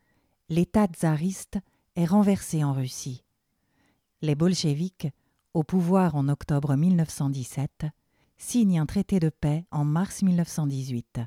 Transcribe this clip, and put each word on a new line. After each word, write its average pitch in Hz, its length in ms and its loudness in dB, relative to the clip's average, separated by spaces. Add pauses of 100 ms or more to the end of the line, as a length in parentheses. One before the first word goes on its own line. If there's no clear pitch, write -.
(480)
l'État 175 380 2
tsariste 170 720 -2 (360)
est 170 100 0
renversé 196 600 2
en 143 80 0
Russie. 131 520 -6 (960)
Les 151 120 2
bolcheviks, 165 760 0 (460)
au 165 80 0
pouvoir 180 540 2
en 139 120 2
octobre 143 460 0
mille 175 220 4
neuf 160 140 0
cent 139 200 -2
dix-sept, 139 560 -6 (520)
signent 196 420 2
un 151 60 0
traité 196 340 0
de 160 80 2
paix 151 420 -2
en 147 140 0
mars 160 380 -2
mille 180 140 4
neuf 170 120 0
cent 156 180 -4
dix-huit. 131 600 -6